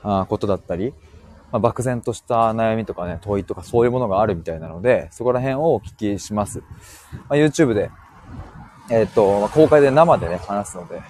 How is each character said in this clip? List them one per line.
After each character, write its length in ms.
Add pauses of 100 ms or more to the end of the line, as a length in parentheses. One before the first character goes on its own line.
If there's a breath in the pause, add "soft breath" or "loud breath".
あ 200
ー、 40
こ 100
と 120
だ 60
っ 40
た 160
り、 180 (600 soft breath)
ま 60
あ、 20
漠 240
然 180
と 100
し 80
た 340
悩 200
み 120
と 80
か 120
ね、 160
問 180
い 40
と 100
か 80
そ 200
う 20
い 20
う 60
も 80
の 80
が 120
あ 60
る 80
み 80
た 100
い 60
な 80
の 160
で、 300
そ 100
こ 80
ら 80
辺 200
を 160
お 60
聞 140
き 240
し 160
ま 100
す。 200 (480 loud breath)
ま 160
あ、 80
YouTube 380
で、 180 (960)
え 120
っ 40
と、 360
ま 40
あ、 20
公 200
開 120
で 120
生 260
で 100
ね、 100
話 320
す 60
の 120
で 100 (120)